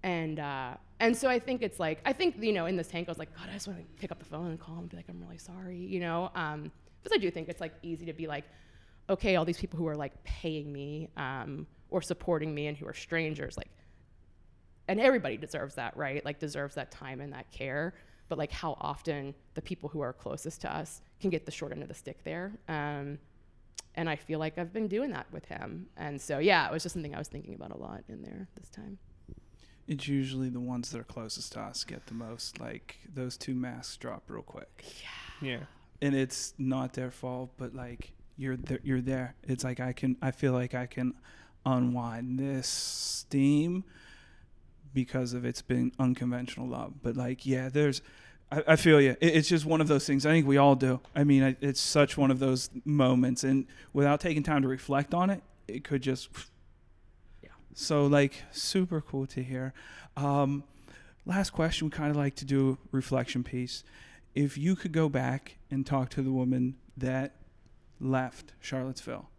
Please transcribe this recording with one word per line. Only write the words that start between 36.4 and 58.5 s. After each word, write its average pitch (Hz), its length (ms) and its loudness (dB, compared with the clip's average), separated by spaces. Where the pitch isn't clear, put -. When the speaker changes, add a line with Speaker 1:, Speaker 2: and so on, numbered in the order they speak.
Speaker 2:
not 131 360 -2
their 127 180 -6
fault, 127 440 -8
but, 127 200 -10
like, 120 380 -14
you're 131 220 -4
th-, 127 260 -4
you're 131 180 2
there. 127 420 -4
It's 127 200 -2
like, 127 160 -4
I 127 140 -2
can, 127 280 0
I 131 100 0
feel 131 220 2
like 123 200 -2
I 127 140 -4
can 127 260 -2
unwind 123 760 0
this 135 280 -2
steam 147 1160 2
because 127 400 -2
of 123 120 -4
it's 123 160 -4
been 123 380 0
unconventional 123 680 0
love. 123 340 -8
But, 117 140 -2
like, 127 300 -4
yeah, 131 240 0
there's, 143 320 4
I, 151 180 0
I 160 60 12
feel 156 260 10
you. 131 100 10
It, 165 140 8
it's 156 140 8
just 160 160 4
one 156 160 4
of 151 60 4
those 143 180 6
things. 139 200 2
I 151 60 6
think 160 160 8
we 139 100 8
all 139 180 12
do. 131 240 2
I 143 80 6
mean, 139 200 8
I, 131 180 4
it's 139 200 2
such - 360 6
one 139 140 6
of 127 80 4
those 131 300 2
moments. 127 580 6
And 135 220 4
without 143 300 4
taking 151 220 0
time 147 180 2
to 135 60 2
reflect 135 480 0
on 185 160 4
it, 190 100 -2
it 120 160 -8
could 135 200 -2
just 131 260 -2
Speaker 1:
Yeah. - 80 -20
Speaker 2:
So, 147 320 2
like, 143 460 6